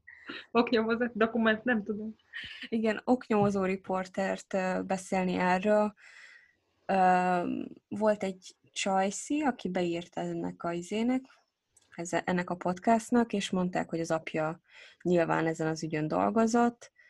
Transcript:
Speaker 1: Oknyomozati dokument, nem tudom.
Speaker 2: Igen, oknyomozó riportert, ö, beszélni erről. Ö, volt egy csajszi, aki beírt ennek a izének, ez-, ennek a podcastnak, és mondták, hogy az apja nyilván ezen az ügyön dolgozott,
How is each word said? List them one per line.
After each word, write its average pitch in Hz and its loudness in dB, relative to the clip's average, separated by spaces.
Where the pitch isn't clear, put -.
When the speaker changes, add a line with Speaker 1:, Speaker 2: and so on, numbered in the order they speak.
Speaker 1:
Oknyomozati 233 0
dokument, 220 2
nem 226 0
tudom. 214 -8
Speaker 2:
Igen, 220 0
oknyomozó 208 2
riportert, 190 -4
ö, 185 -2
beszélni 185 -2
erről. 190 2
Ö, 196 0
volt 208 0
egy 190 -8
csajszi, 202 -2
aki 247 -2
beírt 175 -4
ennek 175 -6
a 170 -4
izének, 220 -2
ez-, 170 -4
ennek 180 0
a 180 -4
podcastnak, 226 2
és 202 -2
mondták, 180 -2
hogy 165 -4
az 165 -4
apja 160 -2
nyilván 160 4
ezen 160 0
az 160 -4
ügyön 156 -2
dolgozott, 226 2